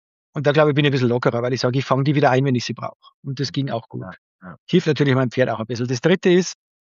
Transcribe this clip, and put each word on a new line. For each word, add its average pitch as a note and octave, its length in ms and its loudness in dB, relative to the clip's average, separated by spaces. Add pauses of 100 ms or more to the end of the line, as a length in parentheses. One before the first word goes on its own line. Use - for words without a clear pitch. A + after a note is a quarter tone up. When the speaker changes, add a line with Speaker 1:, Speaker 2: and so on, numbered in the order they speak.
(340)
Speaker 1:
Und C#3+ 120 -6
da, D3 60 6
glaub D#3 160 4
ich, D3 60 2
bin D3 120 2
ich C#3+ 40 2
ein - 20 2
bisschen B2+ 180 2
lockerer, A#2+ 320 0
weil B2+ 100 -2
ich B2+ 80 -2
sag, B2 160 -2
ich C3+ 80 0
fang C3+ 200 0
die C#3+ 100 2
wieder C#3 160 4
ein, C3 160 2
wenn C3+ 80 2
ich A#2+ 100 -2
sie - 80 -6
brauch. - 400 -14 (100)
Und C#3 160 -10
das - 140 -8
ging C#3 180 -4
auch A#2 200 -8
gut. B2 120 -12
Speaker 2:
Ja, - 100 -14 (300)
ja. F2+ 140 -18 (100)
Speaker 1:
Hilft F3+ 200 2
natürlich C#3+ 280 2
meinem C3 160 0
Pferd B2+ 200 0
auch G#2+ 100 -6
ein A2 60 -8
bisschen. B2 220 -6
Das B2+ 120 -4
Dritte F#3 300 2
ist, F3+ 240 2 (420)